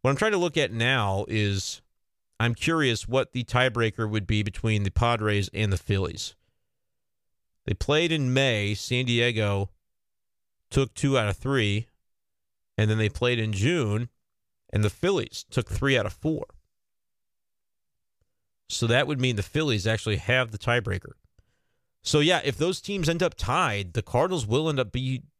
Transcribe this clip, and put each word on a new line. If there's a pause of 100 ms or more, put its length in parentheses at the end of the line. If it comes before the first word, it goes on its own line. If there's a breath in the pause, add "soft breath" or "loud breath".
What
I'm
trying
to
look
at
now
is (560)
I'm
curious
what
the
tiebreaker
would
be
between
the
Padres
and
the
Phillies. (1300)
They
played
in
May.
San
Diego (1000)
took
two
out
of
three. (920)
And
then
they
played
in
June, (600)
and
the
Phillies
took
three
out
of
four. (2250)
So
that
would
mean
the
Phillies
actually
have
the
tiebreaker. (920)
So,
yeah,
if
those
teams
end
up
tied,
the
Cardinals
will
end
up
be (180)